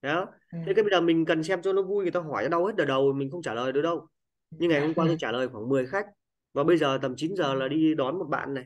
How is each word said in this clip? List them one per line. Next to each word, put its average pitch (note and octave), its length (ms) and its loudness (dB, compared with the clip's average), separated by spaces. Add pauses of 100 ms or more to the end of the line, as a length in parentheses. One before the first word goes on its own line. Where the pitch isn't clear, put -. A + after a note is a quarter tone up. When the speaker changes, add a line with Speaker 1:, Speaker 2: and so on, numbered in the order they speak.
Speaker 1:
Đó. D#3+ 260 -2 (240)
Speaker 2:
Ừ. E3+ 140 -12
Speaker 1:
Thế F#3+ 80 -2
cái G#3+ 100 4
bây G#3 80 2
giờ F3+ 100 4
mình E3 240 4
cần D#3+ 180 2
xem F3+ 180 -2
cho F#3+ 120 0
nó G3 80 2
vui, G3 220 -2
người F3 80 0
ta F3+ 80 -2
hỏi C#3 240 -4
nó - 60 0
đau E3+ 160 2
hết G#3+ 100 -4
đờ E3 100 2
đầu, C3+ 280 2
mình C#3 180 -4
không F3 100 -10
trả B2 120 -6
lời B2 180 -2
được C#3 100 0
đâu. E3 260 -2 (440)
Nhưng D#3+ 200 -2
ngày C#3+ 100 4
hôm D#3 120 0
qua E3+ 120 0
Speaker 2:
<laughs> - 20 4
Speaker 1:
tôi E3 120 2
trả B2+ 120 -4
lời B2+ 160 -2
khoảng A#2+ 220 -8
mười C3 180 0
khách. G3 180 -4 (480)
Và C#3+ 100 0
bây E3+ 140 6
giờ C3+ 240 2
tầm B2+ 160 -4
chín D#3+ 180 -4
giờ D3+ 180 0
Speaker 2:
Ừ. C3+ 60 0
Speaker 1:
là C3 80 -2
đi D#3 280 2
đón C#3+ 240 0
một F3 100 -4
bạn C#3 240 -4
này. C3 120 -6